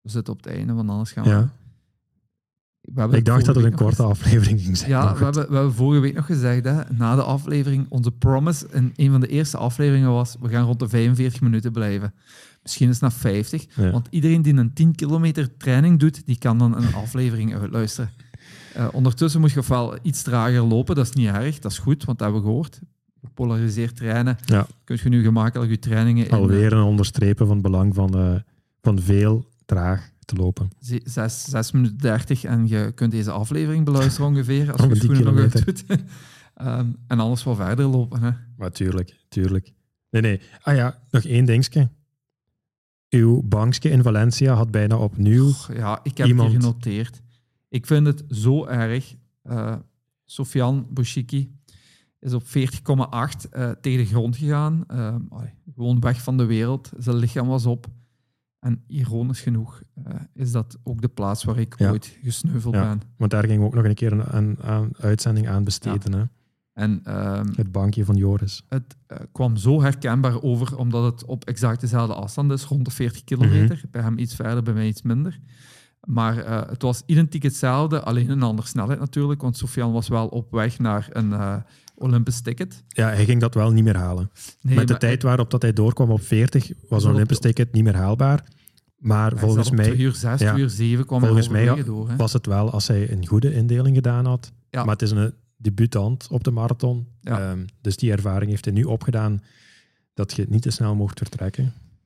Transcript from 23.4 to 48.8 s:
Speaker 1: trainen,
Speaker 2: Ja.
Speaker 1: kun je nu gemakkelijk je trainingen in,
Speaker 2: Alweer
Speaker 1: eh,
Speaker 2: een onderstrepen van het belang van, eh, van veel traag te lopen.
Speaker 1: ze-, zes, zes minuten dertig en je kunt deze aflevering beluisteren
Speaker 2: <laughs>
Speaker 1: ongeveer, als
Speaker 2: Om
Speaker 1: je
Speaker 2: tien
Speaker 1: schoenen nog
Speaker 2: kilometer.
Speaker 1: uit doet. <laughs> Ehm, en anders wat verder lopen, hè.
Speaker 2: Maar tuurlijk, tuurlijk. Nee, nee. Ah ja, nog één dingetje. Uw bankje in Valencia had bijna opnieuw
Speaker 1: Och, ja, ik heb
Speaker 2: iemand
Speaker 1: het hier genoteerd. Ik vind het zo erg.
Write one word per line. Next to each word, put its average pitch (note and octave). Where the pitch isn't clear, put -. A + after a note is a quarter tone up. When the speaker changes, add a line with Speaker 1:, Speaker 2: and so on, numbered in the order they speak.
Speaker 1:
trainen, A#2+
Speaker 2:
Ja. G2+
Speaker 1:
kun B2
je C3
nu A#2+
gemakkelijk A2+
je G#2+
trainingen A2+
in, -
Speaker 2:
Alweer G#2
Speaker 1:
eh, A2
Speaker 2:
een G#2+
onderstrepen G#2
van G#2
het G2
belang F#2+
van, F#2+
eh, F#2
van G#2
veel G#2
traag F#2
te -
lopen. F#2
Speaker 1:
ze-, A#2+
zes, A2+
zes A#2
minuten B2
dertig B2+
en A2+
je G#2+
kunt A#2
deze G#2+
aflevering D3+
beluisteren C#3
Speaker 2:
<laughs> -
Speaker 1:
ongeveer, C#3
als B2
Speaker 2:
Om B2+
Speaker 1:
je A2
Speaker 2:
tien -
Speaker 1:
schoenen C3
nog G#2+
Speaker 2:
kilometer. A2
Speaker 1:
uit -
doet. G3
<laughs> -
Ehm, B2
en A#2
anders A#2
wat B2
verder G#2+
lopen, B2+
hè. A#2+
Speaker 2:
Maar F#2+
tuurlijk, F#2
tuurlijk. F#2
Nee, A2+
nee. G#2
Ah D3
ja, B2
nog C#3+
één B2+
dingetje. B2+
Uw A#2+
bankje A2+
in C3
Valencia A#2+
had A2+
bijna G#2+
opnieuw G#2+
Speaker 1:
Och, C#3
ja, A2
ik -
heb C3+
Speaker 2:
iemand A#2+
Speaker 1:
het A#2+
hier A#2+
genoteerd. A2+
Ik C3
vind D3+
het D3
zo C3
erg. A#2+